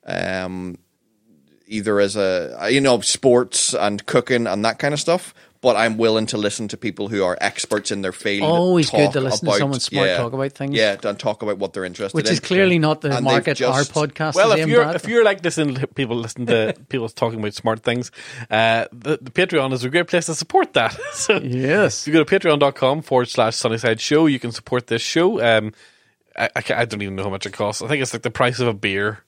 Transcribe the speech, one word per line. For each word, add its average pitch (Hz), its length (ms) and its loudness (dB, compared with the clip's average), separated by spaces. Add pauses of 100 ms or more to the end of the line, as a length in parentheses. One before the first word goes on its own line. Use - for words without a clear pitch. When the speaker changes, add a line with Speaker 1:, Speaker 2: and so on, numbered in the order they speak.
Speaker 1:
um, 92 720 -6 (880)
either 104 320 0
as 101 160 2
a, 90 540 -2
you 135 100 4
know, 127 200 4
sports - 760 2
and 104 320 -2
cooking 120 400 0
and 101 180 -2
that 113 140 0
kind 147 160 0
of 143 60 -4
stuff. - 340 -2 (280)
But 120 120 6
I'm 110 220 2
willing 110 300 2
to 110 100 -6
listen 104 320 -4
to - 80 -8
people 104 320 -6
who 101 160 -2
are 90 160 0
experts 101 500 -4
in 101 120 -4
their 92 100 -4
field 101 360 -2
Speaker 2:
Always 175 420 2
good 135 160 4
Speaker 1:
talk - 80 0
Speaker 2:
to 143 60 0
listen 131 200 -2
to - 60 -4
Speaker 1:
about, 104 120 2
Speaker 2:
someone 139 220 0
smart 98 260 0
Speaker 1:
yeah, 90 120 2
Speaker 2:
talk 120 140 -4
about 135 200 -4
things. 139 240 -6
Speaker 1:
yeah, 104 260 2
and 101 160 -4
talk 107 240 -4
about 104 160 -4
what 98 140 -6
they're 95 120 -6
interested 95 300 -8
Speaker 2:
Which 160 120 0
Speaker 1:
in. 214 80 2
Speaker 2:
is - 60 -2
clearly 180 380 2
not 156 220 0
the 156 80 -4
Speaker 1:
And 127 180 0
they've 131 60 2
Speaker 2:
market 139 240 2
Speaker 1:
just 135 400 0
Speaker 2:
our 151 100 2
podcast 156 280 -4
Speaker 3:
Well, 208 180 6
Speaker 2:
is 175 60 4
Speaker 3:
if 156 40 2
Speaker 2:
aimed 156 80 0
Speaker 3:
you're, 240 140 6
Speaker 2:
at. 160 120 -2
Speaker 3:
if - 120 -6
you're, 233 160 4
like, 196 180 2
listening 160 340 0
to 131 120 -4
people 120 300 -4
listen 117 280 -6
to 113 360 2
<laughs> - 60 -20
people 113 200 -4
talking 113 320 -4
about 104 140 -4
smart 110 280 -2
things, 123 300 -2 (360)
uh, 113 440 4
the, 135 280 -4
the 127 120 -14
Patreon 160 400 2
is 123 100 -4
a 127 80 -4
great 170 160 0
place 170 200 0
to 165 80 -6
support - 400 -2
that. 113 300 2
<laughs> 587 100 -12
So - 240 -6
Speaker 2:
Yes. 135 680 -2
Speaker 3:
you 147 60 -4
go 160 100 6
to 196 160 0
Patreon 151 220 2
dot 139 160 2
com 143 260 0
forward 123 260 0
slash 113 280 0
Sunnyside 113 440 -2
Show. 156 260 4
You 139 120 2
can 117 140 -6
support - 340 -6
this 117 160 -2
show. 175 400 0
Um, 110 300 4 (680)
I, - 160 -2
I - 80 -2
ca-, - 160 -2
I 117 60 2
don't 104 180 -6
even 98 140 -6
know 95 80 -6
how 101 60 -4
much 95 160 -8
it 95 80 -10
costs. 104 280 -4
I 113 60 -8
think 127 140 0
it's, 127 100 -4
like, 113 100 -8
the 117 80 -2
price 123 300 0
of 120 80 2
a 110 60 0
beer 101 520 -2